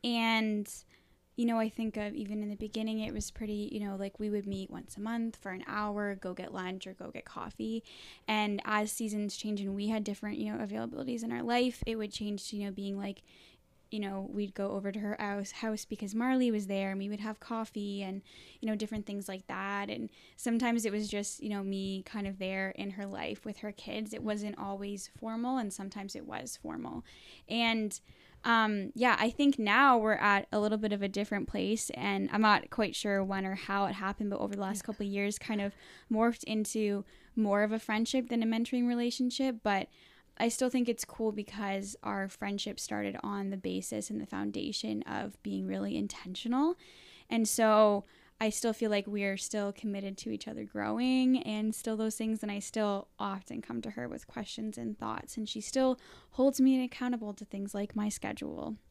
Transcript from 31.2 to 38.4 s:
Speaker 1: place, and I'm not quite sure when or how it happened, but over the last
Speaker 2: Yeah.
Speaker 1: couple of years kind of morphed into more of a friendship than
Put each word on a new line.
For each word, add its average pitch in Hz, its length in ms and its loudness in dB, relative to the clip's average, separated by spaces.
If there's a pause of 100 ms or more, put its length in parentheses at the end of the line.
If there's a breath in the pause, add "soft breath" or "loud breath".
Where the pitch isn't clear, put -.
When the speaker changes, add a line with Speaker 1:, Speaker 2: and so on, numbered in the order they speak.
Speaker 1:
place, 202 460 0
and 196 380 0
I'm 208 100 2
not 208 280 6
quite - 240 0
sure 196 300 2
when 190 200 -2
or 190 120 -2
how 196 300 0
it 190 80 0
happened, 196 360 -2
but 202 80 -2
over 202 160 -2
the 202 60 -4
last 196 220 -2
Speaker 2:
Yeah. - 40 -8
Speaker 1:
couple 208 200 -4
of 196 60 -2
years 202 280 0
kind 208 200 -2
of 202 140 -2 (380 loud breath)
morphed 226 320 4
into 208 600 0 (300 loud breath)
more 208 300 6
of 214 80 2
a 220 80 0
friendship 233 480 2
than 233 140 2